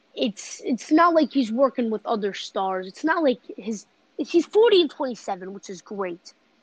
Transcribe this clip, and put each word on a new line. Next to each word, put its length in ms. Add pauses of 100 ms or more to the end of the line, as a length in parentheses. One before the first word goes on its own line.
(140)
it's, 500
it's 280
not 220
like 180
he's 180
working 400
with 160
other 280
stars. 520
It's 160
not 220
like 160 (160)
his 300 (320)
he's 280
forty 340
and 100
twenty-seven, 600
which 180
is 120
great. 500 (300)